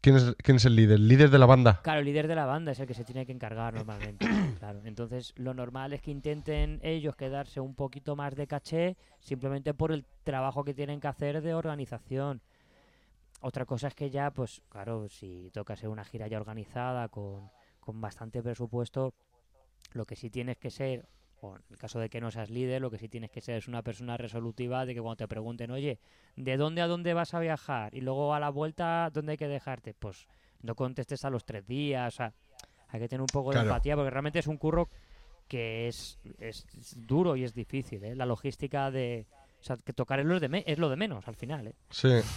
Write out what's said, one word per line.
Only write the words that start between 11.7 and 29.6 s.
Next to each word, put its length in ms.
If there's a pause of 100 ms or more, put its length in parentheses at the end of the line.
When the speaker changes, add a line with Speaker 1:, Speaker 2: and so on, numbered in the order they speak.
Speaker 2:
Otra 220
cosa 220
es 80
que 160
ya, 220
pues, 360
claro, 400
si 460
toca 220
ser 120
una 160
gira 220
ya 100
organizada 720
con, 400 (300)
con 220
bastante 420
presupuesto, 720 (800)
lo 120
que 120
sí 140
tienes 280
que 120
ser, 360 (360)
o 140
en 140
el 80
caso 200
de 120
que 100
no 100
seas 200
líder, 320
lo 80
que 80
sí 100
tienes 220
que 100
ser 160
es 100
una 160
persona 360
resolutiva 680
de 100
que 60
cuando 160
te 100
pregunten, 440
"Oye, 280 (380)
¿de 220
dónde 240
a 40
dónde 280
vas 180
a 80
viajar? 540
Y 80
luego 320
a 60
la 100
vuelta, 600
¿dónde 220
hay 60
que 100
dejarte?". 460